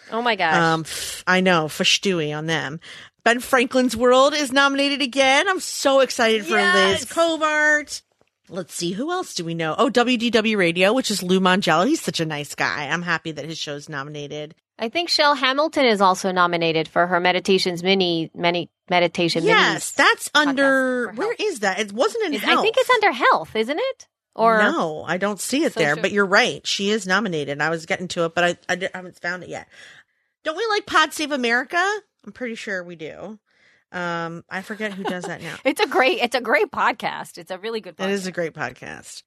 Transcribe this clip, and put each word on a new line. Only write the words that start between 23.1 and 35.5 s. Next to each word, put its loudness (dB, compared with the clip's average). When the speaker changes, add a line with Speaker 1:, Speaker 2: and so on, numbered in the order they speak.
Speaker 1:
health, 0
isn't -2
it? -8
Or 4
Speaker 2:
No, 0
I -2
don't -4
see 0
it 0
there, 2
Speaker 1:
social -2
Speaker 2:
but 0
you're 2
right. 2
She -2
is -2
nominated. -2
I 0
was -6
getting -4
to -2
it, -4
but 2
I, 2
I -2
di-, -4
I -12
haven't -18
found -8
it -14
yet. -12
Don't -6
we -4
like -2
Pod 2
Save -6
America? -2
I'm -18
pretty -10
sure -8
we -16
do. -14
Um, -6
I -8
forget -8
who -10
does -6
that -10
now. -12